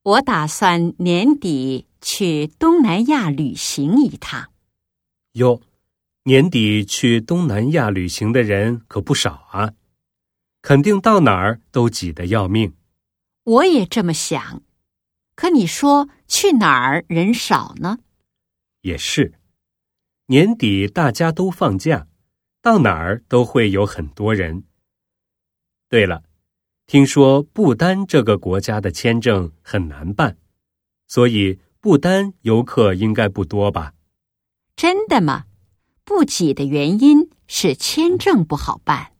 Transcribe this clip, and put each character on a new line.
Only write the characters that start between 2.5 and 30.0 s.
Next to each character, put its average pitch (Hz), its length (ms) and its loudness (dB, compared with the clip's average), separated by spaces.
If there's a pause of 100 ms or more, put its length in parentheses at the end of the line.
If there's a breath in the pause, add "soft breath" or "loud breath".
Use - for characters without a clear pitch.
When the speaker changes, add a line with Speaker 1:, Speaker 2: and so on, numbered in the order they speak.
Speaker 1:
南 214 240 2
亚 254 240 0
旅 139 240 -4
行 151 480 -2
一 220 160 -2
趟。 - 320 -14 (840)
Speaker 2:
哟， 120 280 0 (640)
年 135 260 4
底 107 340 0
去 117 380 0
东 170 260 -4
南 113 260 -2
亚 120 180 0
旅 92 160 -4
行 107 260 -4
的 127 80 2
人 110 460 -2
可 - 120 -8
不 117 140 -2
少 - 380 -4
啊， 107 220 -6 (920)
肯 139 180 2
定 202 180 2
到 214 200 4
哪 117 160 4
儿 101 260 -2 (100)
都 120 160 0
挤 95 240 -6
得 87 140 -10
要 98 220 -2
命。 104 260 -2 (680)
Speaker 1:
我 240 200 4
也 294 220 2
这 214 180 -4
么 170 80 -2
想， - 520 -8 (720)
可 359 160 -2
你 220 160 4
说 285 420 2 (180 soft breath)
去 392 260 0
哪 156 280 4
儿 139 260 -2
人 175 240 0
少 214 460 -2
呢？ 196 220 -8 (840)
Speaker 2:
也 85 160 -8
是， - 380 -2 (920)
年 185 320 2
底 101 300 0
大 147 240 -2
家 165 200 -2
都 185 200 -4
放 120 260 -2
假， 147 300 -4 (520)
到 220 200 2
哪 101 180 2
儿 90 300 -6
都 123 180 2
会 117 240 0
有 98 160 0
很 80 220 -10
多 104 260 -4
人。 87 300 -6 (1200)
对 110 200 2
了， 82 160 -8 (640)
听 139 180 6
说 139 380 4
不 156 320 0
丹 185 300 0
这 139 180 0
个 104 140 0
国 92 220 -4
家 107 200 -6
的 98 120 -4
签 117 280 -2
证 98 320 -2 (100)
很 92 260 -6
难 73 260 -10